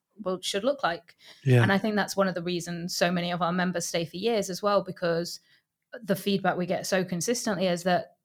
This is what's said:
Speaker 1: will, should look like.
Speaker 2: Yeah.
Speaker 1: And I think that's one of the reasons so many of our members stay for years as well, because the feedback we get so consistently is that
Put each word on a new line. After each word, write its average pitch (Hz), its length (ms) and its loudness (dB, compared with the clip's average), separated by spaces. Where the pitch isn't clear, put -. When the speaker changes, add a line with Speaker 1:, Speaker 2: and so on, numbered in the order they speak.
Speaker 1:
will, 185 200 -4
should 196 240 -4
look 269 180 0
like. 170 320 -4
Speaker 2:
Yeah. 123 180 8
Speaker 1:
And 190 80 6
I 196 60 6
think 214 180 0
that's 185 220 0
one 196 100 4
of 180 80 -2
the 175 80 -4
reasons 175 520 -6
so 180 140 4
many 175 220 0
of 175 100 -2
our 175 120 2
members 175 340 0
stay 170 180 -2
for 175 120 -10
years 202 320 0
as 180 120 -6
well, 202 220 2
because 175 560 -4
the 196 120 0
feedback 190 420 0
we 180 80 -2
get 180 200 -2
so 185 180 0
consistently 185 640 -2
is 175 160 0
that 180 420 0